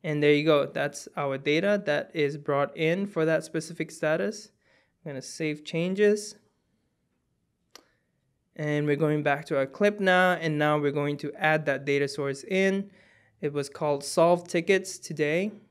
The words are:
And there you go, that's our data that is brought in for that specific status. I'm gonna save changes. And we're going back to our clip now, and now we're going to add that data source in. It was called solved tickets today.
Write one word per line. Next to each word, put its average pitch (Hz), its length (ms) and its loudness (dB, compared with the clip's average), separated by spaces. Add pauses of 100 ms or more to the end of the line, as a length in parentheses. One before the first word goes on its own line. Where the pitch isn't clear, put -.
And 147 180 -2
there 147 120 6
you 147 100 4
go, 147 220 4
that's 143 500 -6
our 139 220 -4
data 170 480 0
that 147 300 -2
is 147 220 0
brought 143 380 -2
in 170 300 0
for 165 200 -2
that 160 180 0
specific 160 480 -8
status. 175 580 -4 (560)
I'm 151 60 -10
gonna 131 100 -10
save 151 420 -6
changes. 202 720 0 (2250)
And 147 300 -2
we're 147 100 4
going 151 280 2
back 147 220 0
to 151 120 -2
our 135 80 2
clip 208 340 0
now, 185 340 4
and 156 260 0
now 151 180 4
we're 143 140 0
going 143 260 -2
to 143 160 -8
add 156 320 2
that 135 200 -2
data 143 220 2
source 139 360 -6
in. 196 480 0 (500)
It 147 100 -4
was 143 160 -4
called 143 360 -2
solved 170 440 2
tickets 185 520 0
today. 160 520 -2 (200)